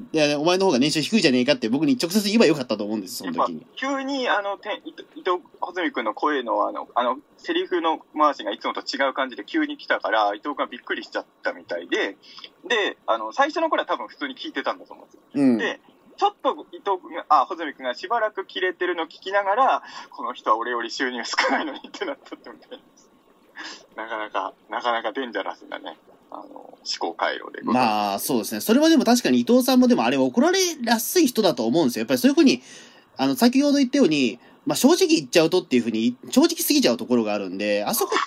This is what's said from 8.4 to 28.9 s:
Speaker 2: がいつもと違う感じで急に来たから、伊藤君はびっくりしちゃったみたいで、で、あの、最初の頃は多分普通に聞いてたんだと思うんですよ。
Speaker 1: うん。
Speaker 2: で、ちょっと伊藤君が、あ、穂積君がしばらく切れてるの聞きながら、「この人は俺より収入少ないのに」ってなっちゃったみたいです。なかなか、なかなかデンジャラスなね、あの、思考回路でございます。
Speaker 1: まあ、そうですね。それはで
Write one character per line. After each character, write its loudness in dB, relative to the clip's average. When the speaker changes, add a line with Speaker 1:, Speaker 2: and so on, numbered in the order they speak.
Speaker 2:
が -4
い -8
つ -8
も -2
と -8
違 -2
う -4
感 -4
じ -14
で -12
急 -2
に -8
来 -18
た 0
か -4
ら、 2
伊 -8
藤 -8
君 -
は -4
び -10
っ -20
く -6
り -8
し -20
ち -8
ゃ -4
っ -10
た -2
み -18
た -6
い -12
で、 -4
で、 0
あ 0
の、 -10
最 2
初 -4
の 0
頃 0
は -6
多 -4
分 -10
普 -20
通 -8
に -12
聞 -12
い -12
て -6
た -2
ん -16
だ -20
と -20
思 -20
う -20
ん -20
で -20
す -20
よ。 -20
Speaker 1:
う 2
ん。 2
Speaker 2:
で、 -4
ち -2
ょ 4
っ -4
と -2
伊 -18
藤 -2
君 -16
が、 -8
あ、 6
穂 -8
積 -6
君 -10
が -2
し -12
ば -2
ら -2
く -8
切 -10
れ 0
て -8
る -2
の -4
聞 -14
き -10
な 2
が 0
ら、 2
「こ -14
の -8
人 -4
は 4
俺 -6
よ -4
り -8
収 -4
入 -6
少 -8
な 0
い -6
の -8
に」 -16
っ -20
て -12
な -6
っ -14
ち -20
ゃ -14
っ -18
た -20
み -20
た -20
い -20
で -14
す。 -20
な -10
か -8
な -8
か、 -6
な -6
か 0
な -2
か -4
デ -6
ン -12
ジ -6
ャ -4
ラ -8
ス -20
な -12
ね、 -14
あ -14
の、 -14
思 -20
考 -4
回 -2
路 -12
で -14
ご 0
ざ 2
い 2
ま 4
す。 -
Speaker 1:
ま 0
あ、 -4
そ -2
う 2
で -2
す -6
ね。 -4
そ 2
れ 4
は 6
で 6